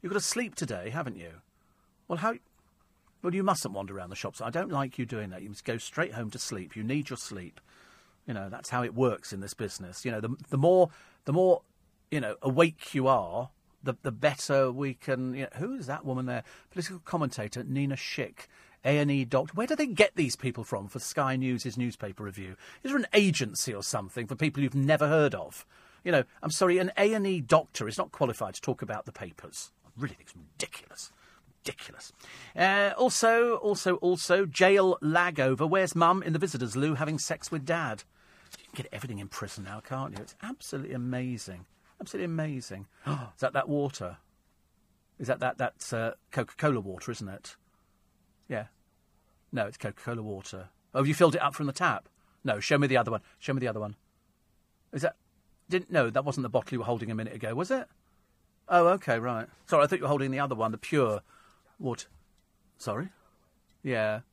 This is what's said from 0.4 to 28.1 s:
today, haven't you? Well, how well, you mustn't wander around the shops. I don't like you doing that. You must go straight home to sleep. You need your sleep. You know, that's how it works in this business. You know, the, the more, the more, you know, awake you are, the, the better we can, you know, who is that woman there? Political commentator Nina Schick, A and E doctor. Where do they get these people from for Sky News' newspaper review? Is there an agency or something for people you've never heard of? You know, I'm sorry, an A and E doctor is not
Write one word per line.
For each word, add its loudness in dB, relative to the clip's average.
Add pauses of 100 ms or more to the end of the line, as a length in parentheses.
today, -6
haven't -6
you? -16 (760)
Well, -2
how -2 (880)
well, 0
you 0
mustn't 0
wander -6
around -10
the -10
shops. -8
I -6
don't -4
like -4
you -2
doing -8
that. -14
You -14
must -14
go -4
straight -4
home -6
to -12
sleep. -8
You -8
need -2
your -8
sleep. -12 (680)
You -6
know, -6
that's -10
how -2
it -4
works 0
in -8
this -10
business. -8
You -2
know, -4
the, -4 (140)
the 0
more, 6 (360)
the 0
more, 6 (500)
you -2
know, -4
awake 2
you 2
are, 2 (320)
the, -2
the -2
better 2
we -4
can, -4
you -6
know, -8
who -6
is -10
that -6
woman -4
there? -4 (280)
Political -8
commentator -4
Nina -2
Schick, -8 (380)
A 4
and 4
E 2
doctor. 0
Where -2
do 0
they 0
get 4
these 0
people -4
from -4
for -10
Sky -2
News' -2
newspaper -6
review? -10 (280)
Is -4
there 2
an -2
agency 4
or -8
something -6
for -6
people 0
you've 0
never 4
heard 6
of? -10 (380)
You 0
know, 6 (180)
I'm -4
sorry, 4
an 2
A 6
and 2
E 0
doctor 2
is -6
not -2